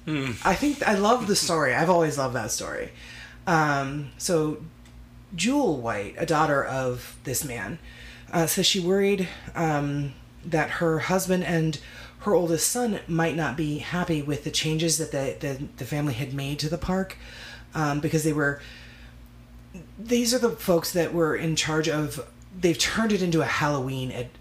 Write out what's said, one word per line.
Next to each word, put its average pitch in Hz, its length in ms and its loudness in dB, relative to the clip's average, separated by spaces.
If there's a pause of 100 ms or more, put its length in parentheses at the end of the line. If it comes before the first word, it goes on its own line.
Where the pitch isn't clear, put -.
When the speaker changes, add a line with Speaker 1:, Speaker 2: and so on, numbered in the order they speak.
Speaker 1:
Hmm. 139 260 -2 (140)
Speaker 2:
I 190 100 4
think, 285 320 0
I 220 80 4
love 208 320 2
the 196 80 4
story. 151 380 2
I've 156 160 4
always 160 280 4
loved 131 180 0
that 107 160 -4
story. - 400 -6 (540)
Um, 143 720 2
so 156 460 0 (720)
Jewel 208 460 2
White, 104 360 -4
a - 80 -2
daughter 147 380 4
of 127 640 -4
this 131 180 -2
man, 120 340 -6 (540)
uh, 165 140 2
says 175 200 2
she 196 140 2
worried, 196 480 2 (280)
um, 143 580 0 (320)
that 160 240 0
her 160 300 0
husband 185 440 0
and 160 340 2 (420)
her - 140 2
oldest 165 380 4
son 240 360 0
might 165 280 2
not 147 220 -2
be 147 220 -2
happy 170 420 -2
with 143 240 -4
the - 60 -4
changes 156 460 2
that 156 140 -4
the, 139 240 -2 (100)
the, 139 180 -4 (140)
the 123 80 -8
family 147 280 0
had 127 200 -4
made 139 260 -4
to 151 100 -2
the 170 80 -2
park, 190 400 -2 (560)
um, 147 260 0
because 151 240 2
they 156 100 2
were, 143 280 0 (1400)
these 233 340 2
are 254 60 4
the 226 120 4
folks 170 420 2
that 165 200 2
were 156 220 4
in 160 200 0
charge 156 340 2
of, 147 360 -2 (320)
they've 175 200 4
turned 220 340 2
it 190 100 2
into 165 200 2
a 135 40 0
Halloween 135 680 -2
ed-, 123 180 -8 (120)